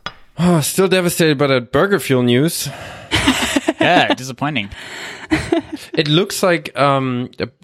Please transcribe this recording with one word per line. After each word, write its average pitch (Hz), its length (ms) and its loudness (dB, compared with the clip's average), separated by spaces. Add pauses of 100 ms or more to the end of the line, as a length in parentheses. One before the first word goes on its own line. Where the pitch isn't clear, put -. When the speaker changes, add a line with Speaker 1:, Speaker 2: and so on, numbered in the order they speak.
(380)
Speaker 1:
Oh, 170 220 4
still 185 260 0
devastated 175 500 2
by 143 120 2
that 127 240 0
Burger 185 260 2
Fuel 127 240 2
news. 127 520 2
<laughs> - 40 -16 (1000)
Speaker 2:
Yeah, 175 360 4
disappointing. 131 560 -6 (1200)
Speaker 1:
It 156 160 -2
looks 175 340 0
like, 170 360 0
um, 131 520 0 (340)